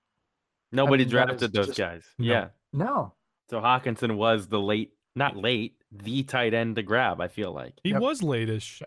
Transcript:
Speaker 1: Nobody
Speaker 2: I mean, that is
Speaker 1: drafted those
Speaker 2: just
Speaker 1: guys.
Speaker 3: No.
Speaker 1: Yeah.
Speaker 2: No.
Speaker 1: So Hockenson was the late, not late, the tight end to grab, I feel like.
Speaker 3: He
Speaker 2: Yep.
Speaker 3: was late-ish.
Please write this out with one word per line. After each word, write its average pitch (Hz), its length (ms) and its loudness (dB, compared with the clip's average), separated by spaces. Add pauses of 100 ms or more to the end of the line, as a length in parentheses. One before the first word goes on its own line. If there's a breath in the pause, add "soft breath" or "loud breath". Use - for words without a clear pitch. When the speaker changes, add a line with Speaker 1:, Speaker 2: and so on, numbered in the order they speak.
(720)
Speaker 1:
Nobody 135 320 4
Speaker 2:
I - 20 0
mean, 117 80 -2
that 123 160 6
is 127 80 -4
Speaker 1:
drafted 117 140 0
those 101 160 2
Speaker 2:
just - 100 -6
Speaker 1:
guys. 87 240 -4 (160)
Speaker 3:
No. 117 80 0
Speaker 1:
Yeah. 113 220 2 (240)
Speaker 2:
No. 165 420 -2 (360)
Speaker 1:
So 117 100 -4
Hockenson 120 560 0
was 107 320 2
the 104 120 0
late, 107 320 0 (220)
not 135 200 -2
late, 110 420 -2 (140)
the 113 320 -4
tight 123 300 0
end 113 240 0
to 113 60 -4
grab, 104 360 0
I 87 100 -4
feel 98 220 -6
like. 64 320 -12
Speaker 3:
He 190 80 -2
Speaker 2:
Yep. 208 120 0
Speaker 3:
was 269 200 -2
late-ish. 113 640 -2